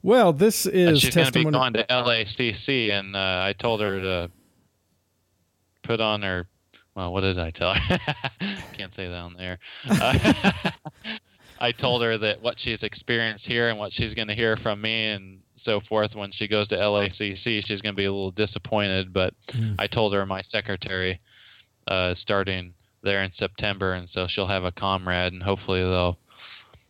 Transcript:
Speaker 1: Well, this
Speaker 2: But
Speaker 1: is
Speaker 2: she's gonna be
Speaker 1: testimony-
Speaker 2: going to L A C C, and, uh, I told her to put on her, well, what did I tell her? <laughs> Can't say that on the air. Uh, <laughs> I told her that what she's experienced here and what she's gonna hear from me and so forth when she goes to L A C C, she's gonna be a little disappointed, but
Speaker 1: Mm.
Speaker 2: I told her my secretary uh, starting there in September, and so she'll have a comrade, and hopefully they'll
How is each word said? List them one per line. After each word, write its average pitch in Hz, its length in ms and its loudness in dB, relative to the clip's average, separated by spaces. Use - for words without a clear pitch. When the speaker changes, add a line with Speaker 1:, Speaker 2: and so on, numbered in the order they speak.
Speaker 1:
Well, 202 320 6
this 196 320 4
Speaker 2:
But 185 100 -2
Speaker 1:
is 170 260 8
Speaker 2:
she's 127 140 4
gonna 170 120 6
be 131 180 4
Speaker 1:
testimony- 151 140 4
Speaker 2:
going 127 160 2
to 113 180 2
L 123 180 2
A 113 140 2
C 117 400 -2
C, 123 260 0
and, 98 240 -2
uh, 95 280 0
I 98 160 0
told 113 220 0
her 98 200 0
to 90 300 -2
put 113 180 0
on 107 220 0
her, 90 260 -2
well, 90 180 -4
what 95 80 0
did 95 180 2
I 82 120 -2
tell 90 240 0
her? - 240 0
<laughs> 165 760 -6
Can't 92 200 -14
say 92 140 -8
that 87 100 -8
on 87 160 -12
the 90 80 -14
air. 90 160 -8
Uh, 185 800 2
<laughs> - 500 -14
I 120 120 0
told 123 300 0
her 113 140 2
that 104 240 -2
what 117 180 -4
she's 117 240 -6
experienced 113 640 -4
here 117 240 2
and 110 100 -2
what 104 140 -6
she's 113 220 -4
gonna 107 220 -4
hear 113 200 2
from 107 240 -2
me 110 300 -2
and 95 300 -8
so 104 160 2
forth 107 340 0
when 101 180 -8
she 107 160 -6
goes 104 200 2
to 101 120 0
L 104 160 2
A 101 220 0
C 101 260 -4
C, 110 220 0
she's 104 160 -4
gonna 104 120 -4
be 98 120 0
a 98 60 0
little 98 180 -4
disappointed, 95 840 -2
but 92 220 0
Speaker 1:
Mm. 113 300 -2
Speaker 2:
I 104 100 -2
told 107 260 2
her 98 100 0
my 95 260 -4
secretary 92 680 -4
uh, 90 320 0
starting 92 540 -2
there 98 220 0
in 90 140 -6
September, 98 560 -2
and 90 180 -8
so 92 160 -2
she'll 95 200 -2
have 95 160 0
a 90 80 -2
comrade, 90 600 0
and 90 100 -12
hopefully 98 400 0
they'll 90 360 2